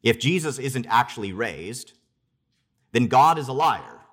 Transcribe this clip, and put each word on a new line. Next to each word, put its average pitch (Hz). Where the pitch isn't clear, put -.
If 117
Jesus 156
isn't 131
actually 113
raised, 101
then 120
God 147
is 135
a 135
liar. 135